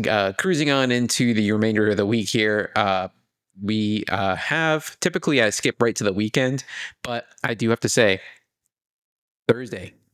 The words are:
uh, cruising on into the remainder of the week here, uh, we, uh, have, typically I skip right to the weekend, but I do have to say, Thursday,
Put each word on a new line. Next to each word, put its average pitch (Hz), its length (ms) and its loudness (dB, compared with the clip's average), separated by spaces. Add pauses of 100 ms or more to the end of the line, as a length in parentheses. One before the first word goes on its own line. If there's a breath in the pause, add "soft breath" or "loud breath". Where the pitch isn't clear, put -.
uh, 98 300 2
cruising 156 320 0
on 135 220 2
into 123 420 0
the 107 180 2
remainder 107 380 2
of 101 80 0
the 104 80 2
week 107 240 -2
here, 107 460 0
uh, 95 320 0 (560)
we, 107 480 -2
uh, 98 240 0
have, 156 640 -2
typically 147 420 0
I 107 80 4
skip - 320 -2
right 117 140 2
to - 80 -4
the 101 100 0
weekend, 127 500 -2 (380 loud breath)
but 120 240 -8 (180)
I 113 120 -4
do 113 160 2
have 117 80 0
to 113 100 0
say, 101 320 4 (1300 loud breath)
Thursday, 113 460 -4 (200)